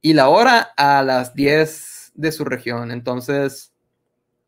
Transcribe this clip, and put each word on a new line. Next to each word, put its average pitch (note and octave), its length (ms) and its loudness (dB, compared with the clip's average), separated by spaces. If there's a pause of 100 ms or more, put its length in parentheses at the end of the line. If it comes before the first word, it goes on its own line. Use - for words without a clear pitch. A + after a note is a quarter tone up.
Y D#3 120 2
la C#3 140 6
hora A3+ 480 4
a C#3 260 2
las B2+ 320 -4
diez D3+ 800 -2
de D#3 180 -6
su D3+ 120 -8
región. A#2+ 460 -8
Entonces, B2+ 800 -6 (760)